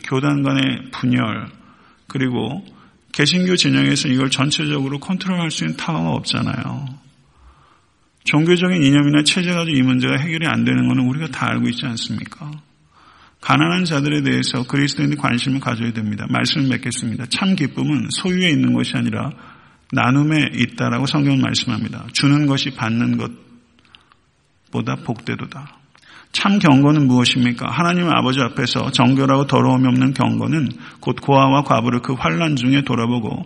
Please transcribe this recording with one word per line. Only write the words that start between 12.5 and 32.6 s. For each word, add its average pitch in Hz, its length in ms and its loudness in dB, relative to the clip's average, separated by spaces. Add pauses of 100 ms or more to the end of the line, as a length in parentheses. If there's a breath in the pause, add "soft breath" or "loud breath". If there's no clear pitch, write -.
가난한 165 460 0
자들에 147 360 0
대해서 127 420 -2
그리스도인들이 143 560 -2
관심을 131 400 0
가져야 117 320 -4
됩니다. 107 360 -6
말씀을 127 400 0
맺겠습니다. 117 640 -4
참 190 260 0
기쁨은 135 540 -2
소유에 185 400 0
있는 131 240 2
것이 120 200 -2
아니라 120 380 -4 (600 loud breath)
나눔에 139 600 2
있다라고 120 520 -2
성경은 139 340 2
말씀합니다. 113 720 -4
주는 143 340 4
것이 139 240 0
받는 120 480 0 (1500 soft breath)
것보다 120 340 -4
복되도다. 117 720 -8 (540 loud breath)
참 202 260 2
경건은 147 480 6
무엇입니까? 123 640 2
하나님 175 400 0
아버지 127 300 2
앞에서 120 500 -2
정결하고 135 560 4
더러움이 127 400 4
없는 127 260 2
경건은 117 560 0 (320 loud breath)
곧 - 200 -4
고아와 135 420 4
과부를 123 380 0
그 131 140 -4
환난 160 420 -2
중에 131 260 2